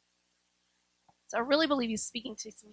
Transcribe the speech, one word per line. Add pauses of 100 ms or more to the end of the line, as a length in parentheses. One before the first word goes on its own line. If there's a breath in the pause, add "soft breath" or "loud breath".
(1300)
So
I
really
believe
he's
speaking
to
some